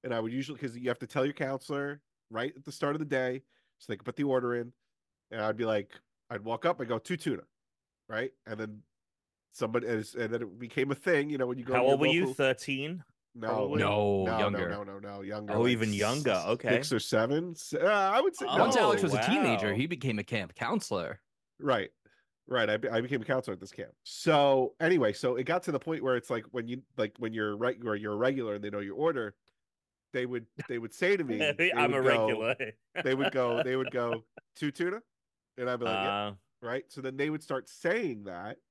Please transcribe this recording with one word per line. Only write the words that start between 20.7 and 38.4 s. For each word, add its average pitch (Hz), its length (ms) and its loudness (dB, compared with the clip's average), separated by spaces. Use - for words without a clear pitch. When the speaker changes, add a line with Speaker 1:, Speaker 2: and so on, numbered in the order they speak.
Speaker 1:
Right. 127 300 0
Right. 120 220 2
I 107 80 2
be-, 113 120 -2
I 135 120 2
became 127 220 -2
a - 20 -10
counselor 131 300 0
at 87 60 -10
this 98 120 -16
camp. - 200 -12
So 143 760 4
anyway, 160 340 4
so 123 220 0
it 131 80 -2
got 170 200 0
to 165 80 -2
the 135 80 0
point 160 240 -6
where 127 120 2
it's 117 140 -6
like 113 220 -2
when 120 160 -4
you, 127 140 -6
like, 107 220 -2
when 113 140 -2
you're 107 240 0
right, 117 260 -2
where 110 140 0
you're 104 160 -4
a 104 40 -2
regular 120 380 0
and 104 80 -6
they 104 80 -6
know 101 100 -4
your 98 160 -8
order, 135 380 0
they 127 140 -2
would, 120 200 -6
Speaker 2:
<laughs> - 120 -12
Speaker 1:
they 120 100 -4
would 113 160 -8
say 196 220 2
to 165 80 -2
me, 113 140 -2
they 175 140 4
Speaker 2:
"I'm 143 200 2
Speaker 1:
would 135 80 2
Speaker 2:
a - 20 0
Speaker 1:
go, 117 260 4
Speaker 2:
regular." 110 260 0
<laughs> - 200 -8
Speaker 1:
they 135 120 2
would 139 180 0
go, 120 320 2
they 127 120 0
would 131 140 -2
go, 120 340 -2
"Two 147 140 -2
tuna?" 180 300 -4
And 123 120 -2
I'd 123 100 -2
be 120 60 0
like, 95 80 2
"Yep." 98 160 2
Speaker 2:
Uh, 104 220 -2
Speaker 1:
Right. 123 260 -4
So 143 120 -14
then 131 160 -6
they 147 140 0
would 156 120 -6
start 131 260 -4
saying 170 560 -2
that. 98 340 -10